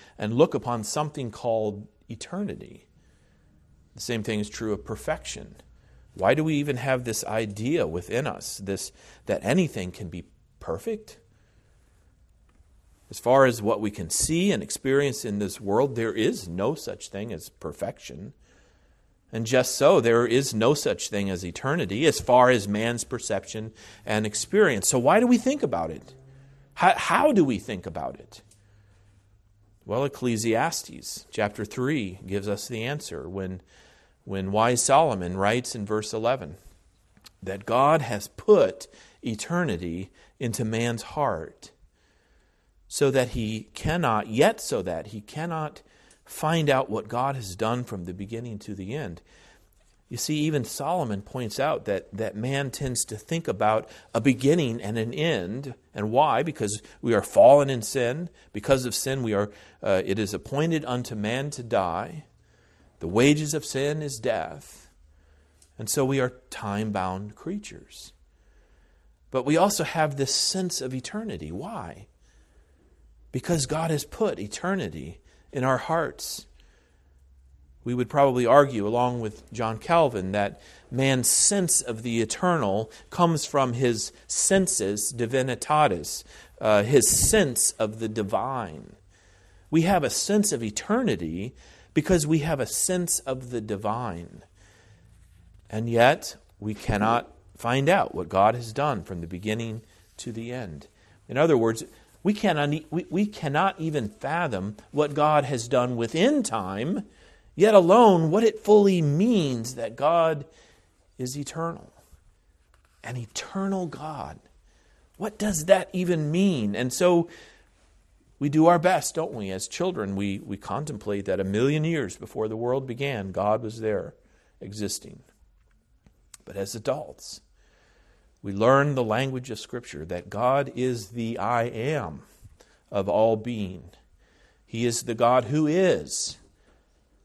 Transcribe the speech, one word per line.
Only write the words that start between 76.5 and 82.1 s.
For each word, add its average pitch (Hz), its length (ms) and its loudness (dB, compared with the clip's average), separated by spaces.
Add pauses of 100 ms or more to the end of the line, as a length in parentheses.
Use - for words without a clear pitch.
We 123 80 -4
would 123 140 0
probably 135 380 4
argue, 123 420 6
along 120 320 0
with - 320 -8
John 113 260 -4
Calvin, 113 540 2
that 101 300 0 (280)
man's 131 380 2
sense - 540 2
of 110 200 -8
the 117 200 0